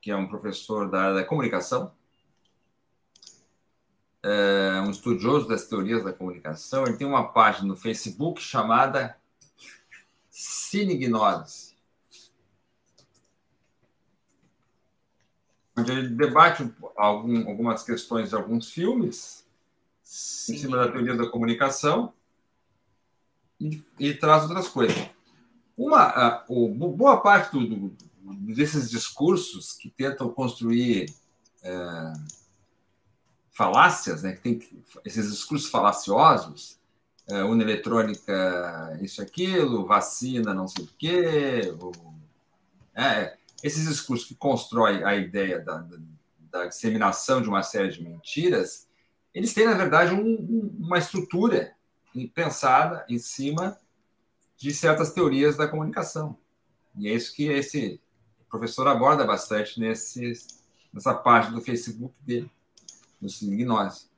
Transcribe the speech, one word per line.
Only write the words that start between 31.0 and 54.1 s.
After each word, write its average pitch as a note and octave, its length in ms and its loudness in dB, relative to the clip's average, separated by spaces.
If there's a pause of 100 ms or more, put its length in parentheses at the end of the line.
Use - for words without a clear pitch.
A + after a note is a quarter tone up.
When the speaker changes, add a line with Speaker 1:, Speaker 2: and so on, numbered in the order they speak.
Speaker 1:
é, F2 520 -8 (1400)
falácias, G2+ 720 2
né, F#2+ 100 -6
que - 80 -16
tem A#2+ 180 -2
que, - 220 -20 (220)
esses G#2+ 260 -4
discursos C#3 400 -6
falaciosos, G#2 1080 0 (480)
é, G2+ 160 -2
urna A2+ 200 4
eletrônica, F#2 1400 -2
isso, G2 200 -10
aquilo, D3 640 0
vacina, A2 680 0
não F#2+ 140 -4
sei A#2+ 180 -10
o - 120 -20
quê, D3 840 0
o, F2+ 100 -12 (1000)
é, G#2+ 420 -2 (260)
esses D#3 260 -2
discursos C3+ 400 -4
que - 80 -18
constroem A2+ 680 0
a G2+ 120 2
ideia F#2 440 -2
da, D#2+ 200 -8
da, E2+ 180 -16 (540)
da F2+ 160 -6
disseminação A2 760 0
de G#2+ 80 -2
uma F#2+ 140 0
série G2 260 -2
de E2 120 -10
mentiras, F#2 840 -2 (460)
eles F#3+ 200 -2
têm, A3 120 6
na A3+ 80 6
verdade, F3 400 4
um, G3+ 80 0
um, A3 580 0
uma E3+ 180 0
estrutura F#3 760 0 (400)
em, C3 140 -8
pensada C#3 840 2
em A#2+ 100 -2
cima D#3 580 -4 (800)